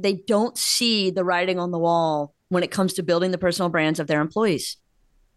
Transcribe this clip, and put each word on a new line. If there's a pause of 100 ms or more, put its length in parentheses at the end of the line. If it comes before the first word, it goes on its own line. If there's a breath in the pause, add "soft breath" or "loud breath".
they
don't
see
the
writing
on
the
wall (140)
when
it
comes
to
building
the
personal
brands
of
their
employees. (600)